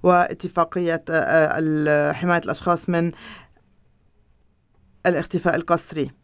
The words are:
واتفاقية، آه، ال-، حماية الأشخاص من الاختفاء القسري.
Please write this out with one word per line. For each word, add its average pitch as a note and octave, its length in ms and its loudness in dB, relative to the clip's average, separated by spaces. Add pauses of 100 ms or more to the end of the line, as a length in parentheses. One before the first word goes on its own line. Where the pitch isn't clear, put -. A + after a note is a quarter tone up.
واتفاقية، F3 1080 0
آه، D#3+ 480 2
ال-، D3+ 560 0
حماية E3+ 260 0
الأشخاص E3+ 480 -2
من E3+ 240 0 (1900)
الاختفاء F3 500 0
القسري. D#3+ 540 -4 (140)